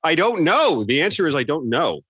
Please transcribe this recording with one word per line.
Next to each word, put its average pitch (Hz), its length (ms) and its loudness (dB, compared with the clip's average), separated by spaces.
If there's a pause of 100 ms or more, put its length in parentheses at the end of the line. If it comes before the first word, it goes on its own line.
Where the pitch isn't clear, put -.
I 160 100 2
don't 196 280 0
know. 185 420 2
The 131 160 0
answer 196 260 0
is 143 80 0
I 135 80 0
don't 139 240 -4
know. 117 320 0 (100)